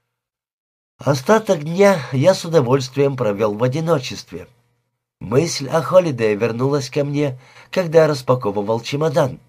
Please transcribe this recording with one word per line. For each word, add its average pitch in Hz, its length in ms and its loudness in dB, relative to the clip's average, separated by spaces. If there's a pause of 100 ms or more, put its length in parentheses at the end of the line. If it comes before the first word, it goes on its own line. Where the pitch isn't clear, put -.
(1000)
Остаток 180 680 0
дня 185 340 4 (140)
я 143 200 4
с - 120 -6
удовольствием 139 720 0
провел 107 380 0
в 107 80 -6
одиночестве. 127 840 -4 (720)
Мысль 139 480 -2
о 160 140 -2
Холидее 135 540 2
вернулась 127 540 -2
ко 143 140 -2
мне, 143 360 -4 (300)
когда 165 320 4
я 156 40 4
распаковывал 113 720 -2
чемодан. 143 680 -2